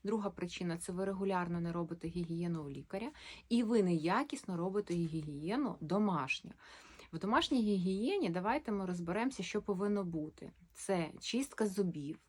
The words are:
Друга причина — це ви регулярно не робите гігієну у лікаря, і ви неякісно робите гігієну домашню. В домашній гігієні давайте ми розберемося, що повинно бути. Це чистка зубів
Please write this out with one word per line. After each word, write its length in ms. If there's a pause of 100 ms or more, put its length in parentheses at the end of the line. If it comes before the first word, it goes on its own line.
Друга 260
причина — 480
це 140
ви 120
регулярно 560
не 120
робите 360
гігієну 560
у 60
лікаря, 400 (380)
і 140
ви 200
неякісно 720
робите 380
гігієну 880
домашню. 720 (640)
В 60
домашній 440
гігієні 680
давайте 420
ми 140
розберемося, 560
що 200
повинно 420
бути. 460 (220)
Це 380 (100)
чистка 460
зубів 520 (100)